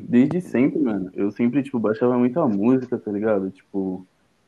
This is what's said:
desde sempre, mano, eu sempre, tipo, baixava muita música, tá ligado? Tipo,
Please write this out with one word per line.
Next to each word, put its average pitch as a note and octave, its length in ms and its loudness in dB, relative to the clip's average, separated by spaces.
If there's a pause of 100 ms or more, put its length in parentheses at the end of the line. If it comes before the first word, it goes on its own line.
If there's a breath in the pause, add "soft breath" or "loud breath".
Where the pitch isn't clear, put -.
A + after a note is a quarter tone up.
desde D3 320 4
sempre, D3 380 0
mano, G#2 340 -2
eu G2+ 180 -2
sempre, A#2+ 320 0
tipo, C3 160 -6
baixava A2+ 380 2
muita B2 300 2
música, A#2+ 500 2
tá G#2+ 160 -6
ligado? G2+ 380 0
Tipo, F#2+ 560 -8 (420)